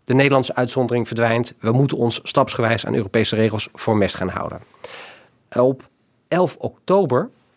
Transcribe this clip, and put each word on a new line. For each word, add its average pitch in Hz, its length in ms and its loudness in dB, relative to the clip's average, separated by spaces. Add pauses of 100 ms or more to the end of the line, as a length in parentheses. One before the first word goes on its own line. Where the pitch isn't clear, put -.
De 123 100 0
Nederlandse 135 400 4
uitzondering 120 520 -2
verdwijnt. 117 540 -2
We 113 120 0
moeten 135 260 2
ons 117 240 0
stapsgewijs 113 640 0
aan 113 80 -2
Europese 110 420 0
regels 110 360 0
voor - 240 -2
mest 98 180 0
gaan - 140 -6
houden. - 320 -8 (960)
Op 131 320 0 (400)
elf 170 300 0
oktober 175 720 0 (260)